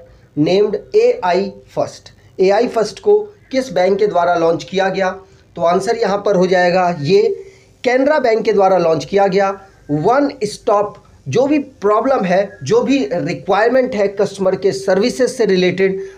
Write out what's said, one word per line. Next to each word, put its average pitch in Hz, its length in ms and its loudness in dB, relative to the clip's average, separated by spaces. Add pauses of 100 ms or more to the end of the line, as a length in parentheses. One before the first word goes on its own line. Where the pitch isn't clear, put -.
(380)
named 190 380 2 (200)
एआई 196 560 0 (260)
First? - 320 -8 (300)
एआई 202 280 2
First 220 320 -4
को 208 180 4 (320)
किस 254 220 -4
bank 185 260 2
के 214 80 2
द्वारा 175 280 0
launch 165 300 0
किया 190 240 -2
गया? 185 220 -2 (460)
तो 175 60 -8
answer 190 340 0
यहाँ 202 300 -2
पर 202 100 2
हो 185 100 2
जाएगा, 180 540 2
ये 202 440 2 (400)
Canara 269 340 2
bank 220 260 0
के 220 80 0
द्वारा 190 260 2
launch 160 260 0
किया 196 220 0
गया। 196 340 -2 (300)
One 233 400 2 (140)
stop, 208 520 -2 (320)
जो 233 180 0
भी 302 120 2
problem 226 680 0
है, 190 380 -2
जो 208 180 0
भी 262 320 0
requirement 196 840 0
है 202 140 0
customer 190 480 -2
के 190 160 0
services 233 580 0
से 233 160 -2
related, 190 560 0 (140)